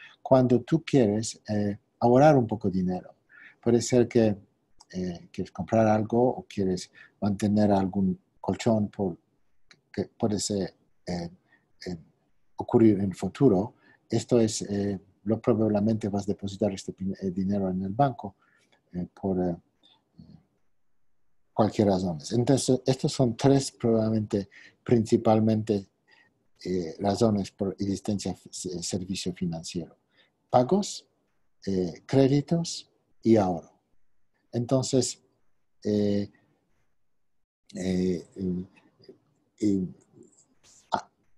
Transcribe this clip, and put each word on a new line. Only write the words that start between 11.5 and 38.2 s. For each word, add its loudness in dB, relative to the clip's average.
eh, -8
ocurrir 6
en 0
el -4
futuro, 0
esto 0
es, 0
eh, -4
lo -2
probablemente 0
vas -4
a -4
depositar -4
este -12
pin-, -8
eh, -6
dinero -4
en -6
el -8
banco, -2
eh, -8
por, -4
eh, -2
cualquier 2
razón. -2
Entonces, 0
estos -2
son 0
tres 2
probablemente, -2
principalmente, 2
eh, -6
razones 0
por -6
existencia -4
de -12
servicio -6
financiero. -8
Pagos, 0
eh, -4
créditos 0
y 6
ahorro. -2
Entonces, -2
eh, -2
eh, -2